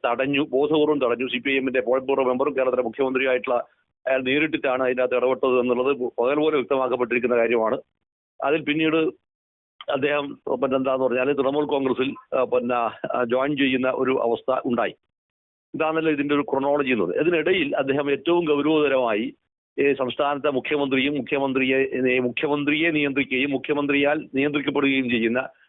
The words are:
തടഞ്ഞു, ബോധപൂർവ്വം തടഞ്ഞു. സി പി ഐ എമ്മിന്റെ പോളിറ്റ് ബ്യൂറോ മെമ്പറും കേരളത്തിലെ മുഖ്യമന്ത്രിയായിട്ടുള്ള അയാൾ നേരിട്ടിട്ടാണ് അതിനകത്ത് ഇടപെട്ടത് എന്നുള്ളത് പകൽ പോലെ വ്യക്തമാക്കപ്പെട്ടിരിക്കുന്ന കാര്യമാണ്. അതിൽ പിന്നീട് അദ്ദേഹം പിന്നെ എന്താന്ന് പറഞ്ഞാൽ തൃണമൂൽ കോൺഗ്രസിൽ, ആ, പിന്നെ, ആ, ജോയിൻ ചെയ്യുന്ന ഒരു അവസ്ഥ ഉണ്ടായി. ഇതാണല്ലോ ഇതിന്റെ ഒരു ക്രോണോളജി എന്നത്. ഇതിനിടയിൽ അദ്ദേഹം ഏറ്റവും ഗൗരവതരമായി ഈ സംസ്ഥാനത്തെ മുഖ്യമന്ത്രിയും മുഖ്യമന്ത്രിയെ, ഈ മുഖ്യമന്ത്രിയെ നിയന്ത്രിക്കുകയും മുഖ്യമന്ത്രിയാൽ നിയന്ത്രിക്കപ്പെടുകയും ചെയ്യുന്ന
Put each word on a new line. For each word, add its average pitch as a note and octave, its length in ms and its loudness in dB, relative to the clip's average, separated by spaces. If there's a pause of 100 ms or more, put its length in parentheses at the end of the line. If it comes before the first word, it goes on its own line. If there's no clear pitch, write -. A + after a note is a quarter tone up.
തടഞ്ഞു, C3+ 440 0
ബോധപൂർവ്വം D3 500 2
തടഞ്ഞു. A#2+ 260 0
സി B2 120 -6
പി C3+ 140 -4
ഐ C3+ 40 0
എമ്മിന്റെ C3 240 0
പോളിറ്റ് B2+ 260 -2
ബ്യൂറോ C3+ 180 0
മെമ്പറും B2+ 320 0
കേരളത്തിലെ B2+ 260 0
മുഖ്യമന്ത്രിയായിട്ടുള്ള B2+ 800 -2 (440)
അയാൾ C3+ 140 0
നേരിട്ടിട്ടാണ് C#3 600 0
അതിനകത്ത് B2+ 340 0
ഇടപെട്ടത് B2+ 440 2
എന്നുള്ളത് B2+ 360 2
പകൽ B2 380 -2
പോലെ D#3 220 2
വ്യക്തമാക്കപ്പെട്ടിരിക്കുന്ന B2 800 0
കാര്യമാണ്. A2+ 420 2 (680)
അതിൽ D3+ 180 0
പിന്നീട് D#3 340 0 (960)
അദ്ദേഹം C#3+ 420 -2
പിന്നെ C3 420 -2
എന്താന്ന് C3 280 0
പറഞ്ഞാൽ B2+ 280 0
തൃണമൂൽ C#3+ 320 0
കോൺഗ്രസിൽ, C3+ 720 -2
ആ, C3 80 2
പിന്നെ, B2 320 0 (400)
ആ, B2 80 0
ജോയിൻ C3 320 0
ചെയ്യുന്ന C3 340 0
ഒരു C3 320 0
അവസ്ഥ A#2 420 0
ഉണ്ടായി. A#2 300 -2 (800)
ഇതാണല്ലോ D#3+ 380 0
ഇതിന്റെ D3 220 0
ഒരു C#3+ 80 2
ക്രോണോളജി C#3 500 0
എന്നത്. F#2+ 280 0
ഇതിനിടയിൽ E3 560 0
അദ്ദേഹം C#3+ 340 0
ഏറ്റവും E3+ 340 0
ഗൗരവതരമായി C#3+ 920 0 (440)
ഈ C#3 140 2
സംസ്ഥാനത്തെ C#3 580 -2
മുഖ്യമന്ത്രിയും C#3 640 0
മുഖ്യമന്ത്രിയെ, C3 840 0 (160)
ഈ - 20 2
മുഖ്യമന്ത്രിയെ D3 720 0
നിയന്ത്രിക്കുകയും C#3 600 -2
മുഖ്യമന്ത്രിയാൽ C#3+ 840 0
നിയന്ത്രിക്കപ്പെടുകയും C#3 760 0
ചെയ്യുന്ന A#2+ 380 0 (200)